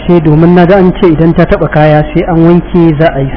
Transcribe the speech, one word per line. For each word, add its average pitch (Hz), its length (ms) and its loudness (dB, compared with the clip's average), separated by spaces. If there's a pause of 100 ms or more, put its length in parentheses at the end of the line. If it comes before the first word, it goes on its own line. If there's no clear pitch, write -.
ce, 175 140 2
domin 160 340 2
na 180 100 4
ga 190 140 2
an 185 140 2
ce 180 200 0
idan 160 220 0
ta 170 100 0
taɓa 165 240 -2
kaya 151 340 0
sai 151 220 -4
an 165 160 -2
wanke 170 420 0 (160)
za 160 140 0
a 139 80 -6
yi 135 160 -6